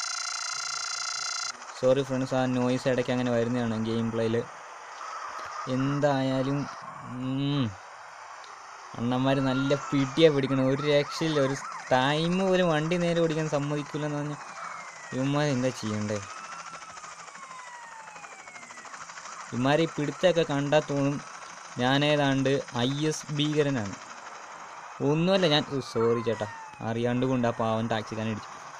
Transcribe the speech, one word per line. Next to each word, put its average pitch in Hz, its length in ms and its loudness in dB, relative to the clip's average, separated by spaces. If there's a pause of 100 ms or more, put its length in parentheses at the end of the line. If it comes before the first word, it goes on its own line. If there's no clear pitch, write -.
(1800)
Sorry 131 220 6
friends, 131 320 -2
ആ 127 120 2
noise 127 420 0
ഇടയ്ക്ക് 127 240 2
അങ്ങനെ 123 180 0
വരുന്നതാണ് 117 560 2
ഗെയിം 113 240 0
പ്ലേയിൽ. 113 340 2 (1200)
എന്തായാലും, 135 1000 2 (360)
ഉം, 131 680 0 (1300)
അണ്ണന്മാർ 127 420 2
നല്ല 135 340 2
പിടിയാ 139 560 6
പിടിക്കണം, 135 380 4
ഒരു 139 140 2
രക്ഷയില്ല. 147 580 2
ഒരു 135 160 2 (360)
time 151 460 4
പോലും 185 300 4
വണ്ടി 160 280 2
നേരെ 170 240 2
ഓടിക്കാൻ 156 280 2
സമ്മതിക്കില്ലെന്ന് 147 720 -2
പറഞ്ഞാൽ 147 180 -4 (760)
ഇവന്മാർ 139 320 2
എന്താ 131 240 2
ചെയ്യണ്ടേ? 107 520 -2 (3250)
ഇവന്മാരെ 135 300 4
ഈ 165 40 4
പിടുത്തമൊക്കെ 156 560 4
കണ്ടാൽ 143 480 4
തോന്നും 143 300 2 (580)
ഞാനേതാണ്ട് 135 840 4 (140)
ഐ 139 300 2
എസ് 151 260 -2
ഭീകരനാണ്. 143 640 2 (1080)
ഒന്നുമല്ല 170 440 4
ഞാൻ, 147 240 4
ഓ, 139 100 -2
sorry 117 400 2
ചേട്ടാ, 110 260 0 (340)
അറിയാണ്ട് 120 460 0
കൊണ്ട് 123 220 2
ആ - 20 4
പാവൻ 110 380 0
ടാക്സിക്കാരനെ 110 420 -2
ഇടിച്ചു. 104 180 -6 (320)